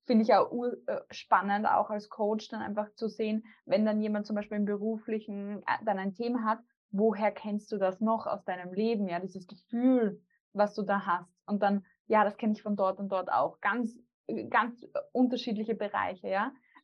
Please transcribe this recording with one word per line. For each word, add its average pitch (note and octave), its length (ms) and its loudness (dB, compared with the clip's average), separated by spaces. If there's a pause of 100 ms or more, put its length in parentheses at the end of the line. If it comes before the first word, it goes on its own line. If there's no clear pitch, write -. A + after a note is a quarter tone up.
Finde A3 180 6
ich A3 120 6
auch - 160 4
ur-, A#3+ 340 -4
äh, - 240 -4
spannend, G3+ 560 0
auch F#3+ 240 2
als G#3 200 -6
Coach G#3+ 400 -2
dann A3 120 -8
einfach G#3 320 -6
zu A3+ 140 -6
sehen, A3 360 -2 (220)
wenn G#3 180 2
dann G#3+ 160 2
jemand G#3 280 -2
zum G#3+ 80 -4
Beispiel G#3 220 -4
im G#3 80 2
Beruflichen, G#3 1000 -4
äh, - 220 -2
dann G3 120 0
ein F#3+ 160 -4
Thema A#3+ 320 -2
hat, A3 140 0 (320)
woher G#3 400 2
kennst G#3 400 -8
du G#3 60 -4
das F#3+ 220 0
noch A3 280 0
aus - 180 -4
deinem F3+ 280 -6
Leben? G#3 360 0
Ja, F3 100 -2
dieses F#3 280 -10
Gefühl, A#3+ 760 2 (320)
was G#3 220 2
du G#3 80 -4
da G3+ 240 0
hast. F3+ 260 -2 (140)
Und G#3 160 0
dann, G3 200 2 (220)
ja, G#3+ 180 6
das G#3 140 0
kenn A3 140 0
ich G#3+ 100 -2
von G#3 140 -2
dort F#3+ 240 0
und G3 120 -6
dort F#3 200 -2
auch. C#3+ 280 2
Ganz, A3 380 -2 (300)
äh, A3+ 180 -4
ganz, A#3+ 380 0
äh, - 40 -20 (260)
unterschiedliche A#3 600 0
Bereiche, G3+ 540 -4
ja. G3+ 260 -2 (300)